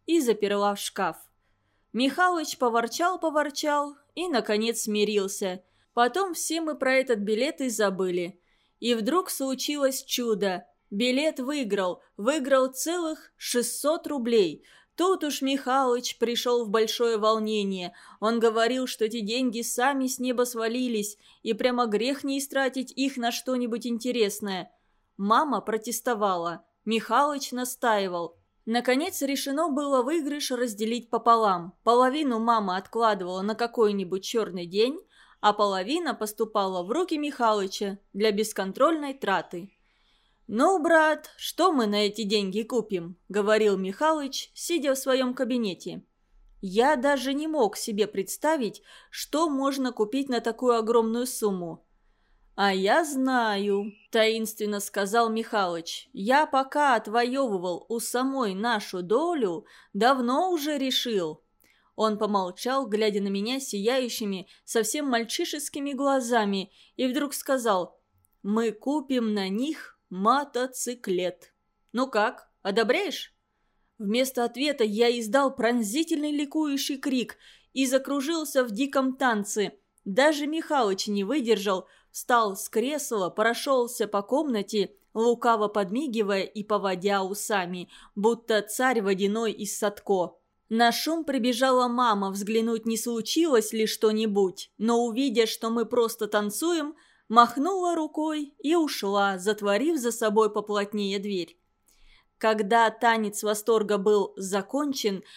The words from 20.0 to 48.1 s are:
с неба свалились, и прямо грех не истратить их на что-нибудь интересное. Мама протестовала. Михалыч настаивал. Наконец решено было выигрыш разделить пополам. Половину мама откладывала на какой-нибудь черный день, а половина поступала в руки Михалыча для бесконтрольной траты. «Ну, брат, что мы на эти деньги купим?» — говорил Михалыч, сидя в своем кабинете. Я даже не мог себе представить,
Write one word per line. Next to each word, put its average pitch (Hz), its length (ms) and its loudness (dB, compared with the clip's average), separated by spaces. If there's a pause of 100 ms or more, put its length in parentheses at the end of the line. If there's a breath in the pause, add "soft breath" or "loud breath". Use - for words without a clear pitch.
с 254 100 -6
неба 247 240 0
свалились, 233 760 -2 (260 soft breath)
и 226 100 -2
прямо 247 340 0
грех 240 380 0
не 277 140 -2
истратить 269 540 -2
их 269 240 -2
на 233 140 -2
что-нибудь 240 560 -4
интересное. 214 840 -2 (440)
Мама 226 440 2
протестовала. 208 1040 -2 (200)
Михалыч 247 680 0
настаивал. 208 840 -2 (300)
Наконец 254 560 0
решено 277 460 -2
было 277 340 0
выигрыш 294 480 -2
разделить 233 600 -4
пополам. 220 640 2 (100)
Половину 254 540 4
мама 220 380 2
откладывала 190 640 0
на 214 120 -2
какой-нибудь 208 720 0
черный 180 420 -2
день, 226 320 0 (420 soft breath)
а 208 120 4
половина 208 600 0
поступала 208 680 -2
в 180 80 -6
руки 330 260 -2
Михалыча 214 800 -2 (140)
для 214 200 0
бесконтрольной 254 800 0
траты. 185 560 -4 (760)
«Ну, 302 320 2
брат, 311 580 2
что - 360 2
мы 240 140 2
на 208 200 2
эти 208 160 -4
деньги 202 400 0
купим?» — 196 540 -4 (120)
говорил 208 480 2
Михалыч, 269 800 -2
сидя 277 400 -2
в 262 40 -6
своем 262 360 0
кабинете. 220 720 -4 (560)
Я 226 360 2
даже 269 380 0
не 302 120 -4
мог 285 300 0
себе 208 300 -2
представить, 214 760 -2 (280 loud breath)